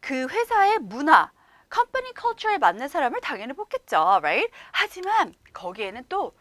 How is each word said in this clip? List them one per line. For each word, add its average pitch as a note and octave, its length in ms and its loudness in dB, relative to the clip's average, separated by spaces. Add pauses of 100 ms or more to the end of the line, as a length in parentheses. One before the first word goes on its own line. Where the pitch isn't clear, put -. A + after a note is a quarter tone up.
그 C4 260 -4
회사의 G#4+ 520 2
문화, A#3 520 2 (380)
컴퍼니 B4+ 440 -2
컬처에 A4+ 440 -2
맞는 A3 300 2
사람을 D4+ 340 -2
당연히 A#3+ 320 -8
뽑겠죠. G#4 440 -4 (240)
Right? G3 300 0 (200)
하지만 F#4+ 600 -2 (200)
거기에는 G3 560 -10
또 F#4 320 -4